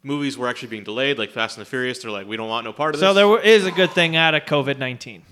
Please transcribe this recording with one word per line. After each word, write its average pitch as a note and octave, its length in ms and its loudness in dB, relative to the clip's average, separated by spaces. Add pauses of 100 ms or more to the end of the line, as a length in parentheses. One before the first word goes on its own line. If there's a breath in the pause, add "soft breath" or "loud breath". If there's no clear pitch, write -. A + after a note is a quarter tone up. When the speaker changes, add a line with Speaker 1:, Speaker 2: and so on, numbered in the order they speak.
Speaker 1:
movies C#3 340 -4
were B2 100 -2
actually A#2+ 200 -6
being G#2+ 160 -12
delayed, B2 340 -2
like G#2 140 -6
Fast A2 240 -4
and G#2 100 -14
the - 20 -20
Furious. B2+ 320 -6
They're A2+ 100 -12
like, G2 180 -8
"We A2 80 -8
don't A2+ 120 -6
want A#2 160 -4
no A2 80 -10
part D3+ 220 -4
of D3 60 -4
Speaker 2:
So F#3+ 80 4
Speaker 1:
this." G3 80 4
Speaker 2:
there G3+ 80 6
w-, G#3 180 6
is G#3 240 8
a F#3 60 -2
good F3+ 200 4
thing E3 240 2
out D#3+ 180 4
of D3 80 0
covid C#3 360 -2
nineteen. B2 540 -10